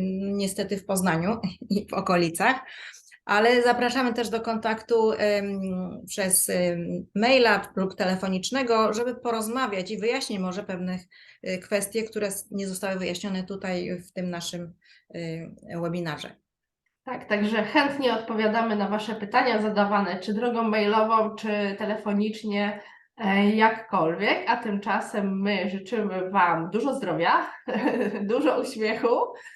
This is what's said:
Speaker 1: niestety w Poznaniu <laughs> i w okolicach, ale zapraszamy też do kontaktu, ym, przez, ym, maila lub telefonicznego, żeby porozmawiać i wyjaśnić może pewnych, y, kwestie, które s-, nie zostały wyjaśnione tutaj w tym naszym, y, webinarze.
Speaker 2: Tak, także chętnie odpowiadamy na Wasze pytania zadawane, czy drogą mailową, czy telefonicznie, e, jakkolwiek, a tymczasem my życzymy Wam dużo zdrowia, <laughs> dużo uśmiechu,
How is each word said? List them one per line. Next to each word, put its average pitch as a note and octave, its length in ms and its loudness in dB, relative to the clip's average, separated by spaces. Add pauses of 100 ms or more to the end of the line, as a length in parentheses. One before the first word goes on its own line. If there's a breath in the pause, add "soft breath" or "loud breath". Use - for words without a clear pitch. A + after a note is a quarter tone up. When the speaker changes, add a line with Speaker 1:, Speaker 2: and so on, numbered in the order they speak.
(200)
Speaker 1:
niestety G3 560 -2
w - 100 -8
Poznaniu F#3 540 2 (120)
<laughs> - 180 -8
i G3 180 0
w - 60 -18
okolicach, F#3 640 2 (680 loud breath)
ale A#3 380 6
zapraszamy A#3+ 520 2
też A#3 140 -2
do A3+ 120 -2
kontaktu, A3 720 0
ym, G3+ 580 0 (360)
przez, F#3 420 0
ym, F3 680 0
maila A3+ 600 4
lub F#3+ 180 -2
telefonicznego, G#3+ 960 0
żeby A#3+ 220 -2
porozmawiać A3 760 -4
i G#3+ 80 -6
wyjaśnić A#3 400 -2
może F#3 240 -4
pewnych, F#3 380 -6 (480 loud breath)
y, F#3 100 -4
kwestie, G3+ 440 -4
które G#3+ 240 -4
s-, G3 240 -8
nie G3 180 -6
zostały F#3+ 300 -4
wyjaśnione F#3 460 -4
tutaj F3+ 580 -6
w - 100 -20
tym F3+ 180 -6
naszym, F3 440 -8 (400 soft breath)
y, E3 360 -8 (320)
webinarze. E3+ 540 -4 (680)
Speaker 2:
Tak, - 240 -10
także G#3 340 2
chętnie C#4 520 2
odpowiadamy A3 640 0
na G3+ 120 0
Wasze G#3+ 260 -2
pytania G#3+ 480 2
zadawane, G3+ 580 2
czy G#3+ 140 -4
drogą A#3 280 0
mailową, G#3+ 760 4
czy G#3 420 -2
telefonicznie, G#3 1000 -2 (360 loud breath)
e, G3+ 340 4
jakkolwiek, A3 1000 2
a A#3+ 60 2
tymczasem G3+ 840 -2
my G3 280 0
życzymy F#3+ 600 -4
Wam F3 400 2
dużo B3 240 0
zdrowia, F3+ 560 2 (160)
<laughs> G#3+ 560 0
dużo B3 380 2
uśmiechu, A3 560 0 (400 loud breath)